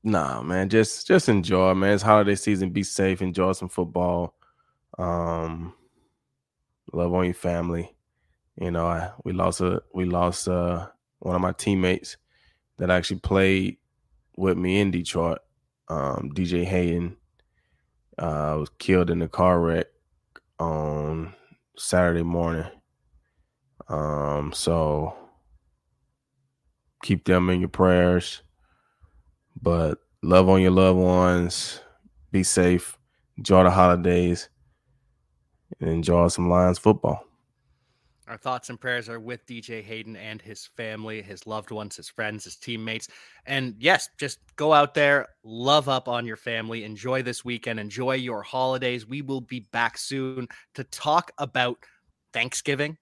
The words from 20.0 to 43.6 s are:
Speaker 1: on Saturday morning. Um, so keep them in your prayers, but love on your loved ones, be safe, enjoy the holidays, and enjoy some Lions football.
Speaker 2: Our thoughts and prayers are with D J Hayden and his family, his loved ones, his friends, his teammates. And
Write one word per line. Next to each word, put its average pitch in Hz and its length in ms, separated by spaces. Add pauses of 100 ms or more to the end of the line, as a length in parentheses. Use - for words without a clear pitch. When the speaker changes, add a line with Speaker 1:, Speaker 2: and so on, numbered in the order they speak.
Speaker 1:
on 78 760 (420)
Saturday 87 460
morning. 85 420 (1300)
Um, 73 640
so 76 600 (1900)
keep 92 240
them 90 240
in 90 100
your 90 80
prayers, 90 760 (1160)
but 85 380 (240)
love 92 260
on 95 140
your 92 80
loved 92 280
ones, 90 840 (520)
be 95 100
safe, 90 540 (400)
enjoy 92 280
the 90 60
holidays, 87 800 (1300)
and 82 100
enjoy 87 380
some 87 200
Lions 90 300
football. - 440 (1080)
Speaker 2:
Our 113 60
thoughts 127 340
and 120 100
prayers 123 280
are 117 100
with 117 260
D 117 160
J 113 220
Hayden 110 320
and 107 260
his 107 240 (120)
family, 110 440
his 98 280
loved 107 240
ones, 107 240
his - 120
friends, 107 360
his 90 100
teammates. 110 540 (360)
And 131 360